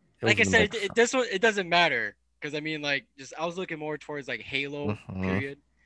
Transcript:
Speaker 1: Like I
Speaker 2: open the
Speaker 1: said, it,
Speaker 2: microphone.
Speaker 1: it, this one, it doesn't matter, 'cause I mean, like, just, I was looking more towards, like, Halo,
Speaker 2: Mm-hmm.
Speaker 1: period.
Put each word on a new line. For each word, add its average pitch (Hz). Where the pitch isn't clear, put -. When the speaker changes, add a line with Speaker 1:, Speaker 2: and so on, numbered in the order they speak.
Speaker 1:
Like 113
I -
Speaker 2:
open 214
the -
Speaker 1:
said, 220
it, -
Speaker 2:
microphone. 208
Speaker 1:
it, 196
this 233
one, 254
it 190
doesn't 202
matter, 143
'cause 147
I 151
mean, 156
like, 139
just, 135
I 156
was 175
looking 175
more 151
towards, 143
like, 120
Halo, 139
Speaker 2:
Mm-hmm. 92
Speaker 1:
period. 107